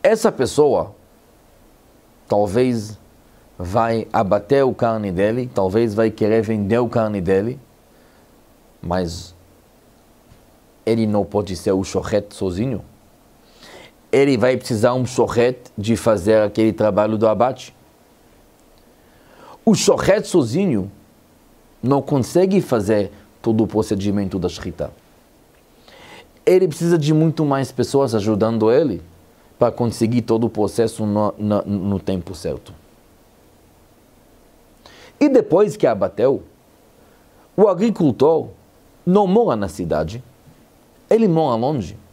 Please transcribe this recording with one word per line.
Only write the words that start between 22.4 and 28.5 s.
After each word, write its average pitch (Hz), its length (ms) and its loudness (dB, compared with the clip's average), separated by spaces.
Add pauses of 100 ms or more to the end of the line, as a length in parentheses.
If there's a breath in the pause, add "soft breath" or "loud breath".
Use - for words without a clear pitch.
fazer 104 500 0 (300 loud breath)
todo 113 220 0
o 104 40 0
procedimento 101 720 -4
da 87 80 -4
shrita. 87 440 -10 (1500 loud breath)
Ele 185 220 4
precisa 170 300 0
de 156 160 2
muito 156 320 2
mais 135 260 -2
pessoas 123 440 0
ajudando 110 560 2